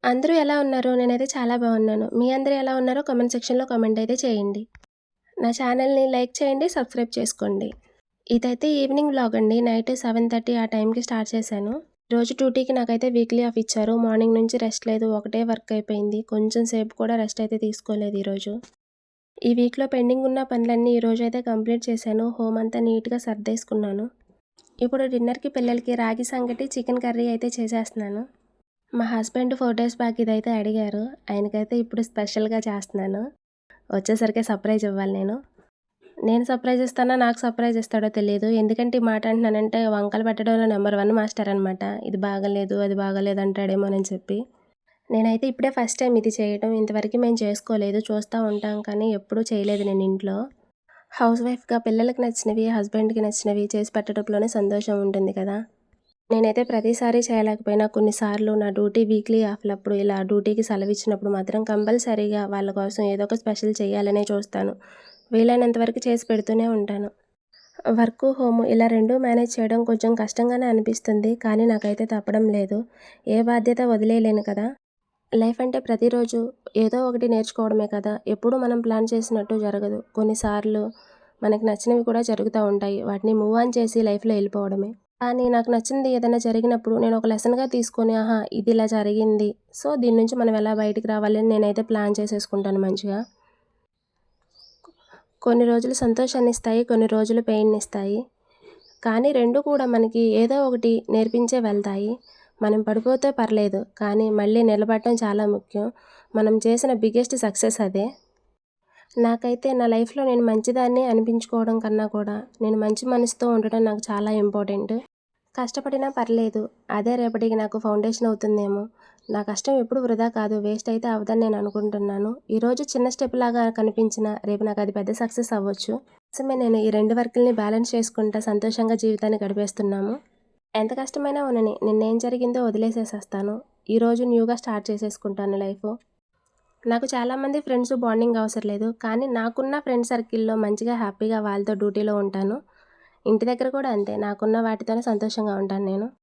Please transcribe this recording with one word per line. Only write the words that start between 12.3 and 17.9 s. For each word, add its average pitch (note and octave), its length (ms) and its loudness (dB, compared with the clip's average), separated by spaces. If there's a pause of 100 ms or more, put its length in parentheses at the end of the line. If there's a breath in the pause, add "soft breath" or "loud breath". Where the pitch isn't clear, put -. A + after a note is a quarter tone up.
డ్యూటీకి C4 400 0
నాకైతే A#3+ 360 0
వీక్లీ A#3 340 2
ఆఫ్ A#3 180 -2
ఇచ్చారు. A3 380 0
మార్నింగ్ A3+ 400 2
నుంచి A3+ 180 0
రెస్ట్ A3+ 300 -4
లేదు, A3 260 0
ఒకటే G#3+ 300 -4
వర్క్ A3+ 300 -4
అయిపోయింది. G#3 560 -2
కొంచెం A3 360 0
సేపు A3+ 300 -4
కూడా A#3 220 -2
రెస్ట్ A3 240 -4
అయితే A3 180 -2
తీసుకోలేదు G#3+ 580 -4